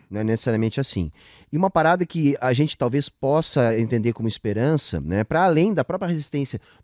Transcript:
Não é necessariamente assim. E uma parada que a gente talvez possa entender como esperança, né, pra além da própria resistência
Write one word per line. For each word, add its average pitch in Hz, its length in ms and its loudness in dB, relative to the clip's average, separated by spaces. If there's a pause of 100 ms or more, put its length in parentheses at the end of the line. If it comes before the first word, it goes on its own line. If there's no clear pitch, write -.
Não 104 120 -6
é - 20 -2
necessariamente 113 560 0
assim. 92 320 -4 (400)
E 143 60 -4
uma 190 140 2
parada 170 340 2
que 143 340 0
a 127 140 2
gente 147 240 0
talvez 131 320 0
possa 135 720 0
entender 113 340 0
como 113 140 -4
esperança, 110 720 -2
né, 90 220 -2
pra 165 220 0
além 180 280 4
da 151 100 0
própria 185 240 -4
resistência 147 540 -6 (220)